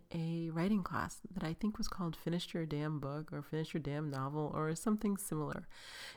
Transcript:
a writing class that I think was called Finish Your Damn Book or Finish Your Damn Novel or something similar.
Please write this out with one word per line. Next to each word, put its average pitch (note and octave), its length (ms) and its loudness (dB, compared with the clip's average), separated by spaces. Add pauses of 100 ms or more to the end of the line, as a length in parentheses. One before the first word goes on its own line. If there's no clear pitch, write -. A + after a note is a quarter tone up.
(120)
a E3 380 0
writing F3+ 320 4
class - 380 -2 (120)
that F3+ 100 -4
I D#3+ 120 0
think G#3+ 240 0
was A3 100 2
called E3+ 260 0
Finish - 380 0
Your E3 140 0
Damn D3+ 340 0
Book C#3+ 320 -4
or D3 80 -4
Finish D#3 320 -2
Your D#3+ 100 0
Damn C#3+ 280 0
Novel C#3+ 440 0
or D#3 200 2
something G#3+ 420 2
similar. D3+ 500 -2 (500)